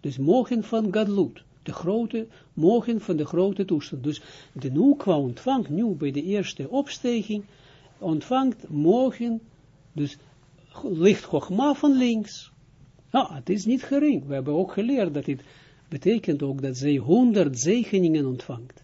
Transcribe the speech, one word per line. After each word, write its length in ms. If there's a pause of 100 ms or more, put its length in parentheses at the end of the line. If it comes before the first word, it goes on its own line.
Dus 180
mogen 460
van 280
Gadlut, 520 (180)
de 100
grote 540 (260)
mogen 480
van 160
de 80
grote 400
toestand. 400
Dus 180 (300)
de 180
Nukwa 480
ontvangt 500
nu 160
bij 260
de 120
eerste 480
opstijging, 760 (540)
ontvangt 720
mogen, 720 (520)
dus 240 (680)
licht 420
Chogma 500
van 220
links. 540 (600)
Nou, 240
het 160
is 140
niet 180
gering. 440
We 80
hebben 200
ook 180
geleerd 420
dat 100
dit 180 (460)
betekent 540
ook 200
dat 140
zij 200
honderd 640
zegeningen 680
ontvangt. 580